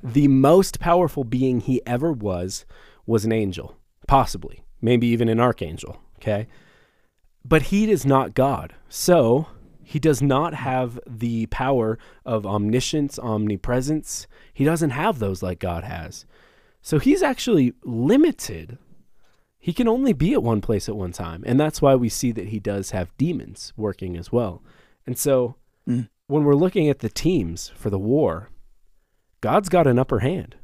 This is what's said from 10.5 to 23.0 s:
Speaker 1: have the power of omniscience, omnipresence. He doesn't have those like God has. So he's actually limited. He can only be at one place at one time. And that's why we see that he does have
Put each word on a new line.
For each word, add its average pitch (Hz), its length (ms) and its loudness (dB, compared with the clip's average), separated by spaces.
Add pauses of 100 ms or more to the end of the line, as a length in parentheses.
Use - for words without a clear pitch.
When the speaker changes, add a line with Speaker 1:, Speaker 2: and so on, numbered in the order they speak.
Speaker 1:
have 127 520 -4
the 117 400 -4
power 123 520 0 (260)
of 110 220 -2
omniscience, 117 720 -2
omnipresence. 120 1080 -4 (260)
He 135 120 -2
doesn't 160 260 2
have 151 280 -2
those 98 240 -4
like 92 160 -6
God 85 260 -6
has. 98 400 -12 (560)
So - 180 0
he's 359 240 2
actually 214 520 2 (100)
limited. 120 960 0 (800)
He - 140 -6
can 240 160 0
only 254 240 2
be 160 200 2
at 269 100 2
one 113 180 2
place 104 280 -2
at 107 80 -6
one 92 160 -6
time. 82 340 -10
And 123 140 2
that's 151 200 -2
why 139 140 6
we 123 140 2
see 120 240 -2
that 107 160 -8
he 110 100 -6
does 98 320 -6
have 92 260 -6